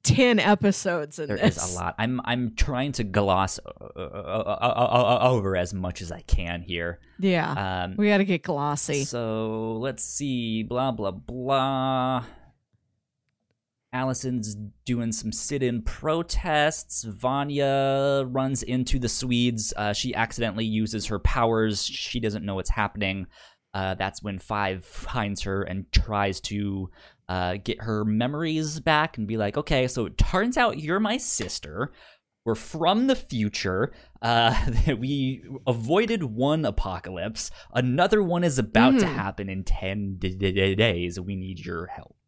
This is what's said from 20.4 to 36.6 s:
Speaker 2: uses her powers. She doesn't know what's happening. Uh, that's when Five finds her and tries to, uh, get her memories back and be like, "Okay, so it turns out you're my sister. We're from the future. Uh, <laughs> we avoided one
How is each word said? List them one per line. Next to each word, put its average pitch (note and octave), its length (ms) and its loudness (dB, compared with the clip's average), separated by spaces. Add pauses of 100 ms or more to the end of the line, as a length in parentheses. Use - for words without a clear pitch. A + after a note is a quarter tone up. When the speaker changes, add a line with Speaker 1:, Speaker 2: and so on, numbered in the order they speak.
Speaker 2:
uses A2 440 -2
her G#2 120 -2
powers. A2 640 2
She - 380 -6
doesn't G#2 240 -4
know G2 100 -4
what's F#2+ 140 -4
happening. G2 580 -2 (460)
Uh, F#2+ 220 -2
that's F#2+ 280 -6
when G2+ 160 -6
Five F#2+ 460 -2
finds G#2 560 -4
her G2 220 -2
and F#2 280 -6
tries G2+ 500 2
to, G2 480 -4 (380)
uh, F2+ 340 -2
get - 200 -4
her A2 240 -2
memories D3+ 720 0
back D#3 380 2
and G#2+ 100 -4
be A2+ 80 -4
like, G#2 220 0
"Okay, C3+ 320 2
so A#2 160 -2
it - 120 -6
turns A3+ 380 4
out B3 240 2
you're D#3 220 0
my A3 160 0
sister. G2 720 -6 (540)
We're A2+ 100 2
from F3+ 520 0
the C4 100 4
future. G#2 720 -2 (300)
Uh, A#2 340 4 (320)
<laughs> A#2+ 120 2
we C3+ 440 -2 (240)
avoided E3+ 560 2
one C#3 400 2